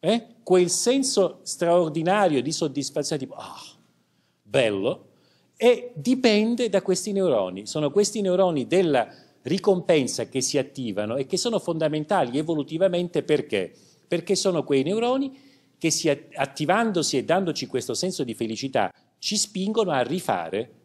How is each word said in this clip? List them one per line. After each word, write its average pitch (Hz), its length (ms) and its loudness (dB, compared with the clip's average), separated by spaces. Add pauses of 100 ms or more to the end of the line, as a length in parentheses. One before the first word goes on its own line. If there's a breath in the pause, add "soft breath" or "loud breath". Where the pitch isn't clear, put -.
eh? 220 260 0 (160)
Quel 180 280 4
senso 254 720 2
straordinario 170 960 2
di 135 80 -2
soddisfazione, 147 720 -4
tipo, - 140 -10
"Ah, - 280 -16 (800)
bello", 110 680 0 (460 soft breath)
e - 380 2
dipende 233 760 2
da 190 140 0
questi 190 300 -2
neuroni. 110 540 0
Sono 151 260 -2
questi 208 280 0
neuroni 180 460 2
della 147 420 2 (340 loud breath)
ricompensa 175 840 0
che 135 120 -4
si 143 180 -2
attivano 110 580 -4
e 139 100 -4
che 190 100 -4
sono 220 240 -2
fondamentali 151 760 -2
evolutivamente 165 840 -2
perché? 101 500 0 (360 soft breath)
Perché 170 260 0
sono 180 300 0
quei 139 180 2
neuroni 240 560 -2 (400 loud breath)
che 165 120 0
si 160 180 0
at-, 139 260 -2
attivandosi 170 840 0
e 117 80 0
dandoci 165 440 0
questo 120 260 -4
senso 175 300 -4
di 117 100 -8
felicità 110 580 -2 (260 soft breath)
ci - 180 -6
spingono 196 560 -2
a 131 100 2
rifare 110 680 -4 (140)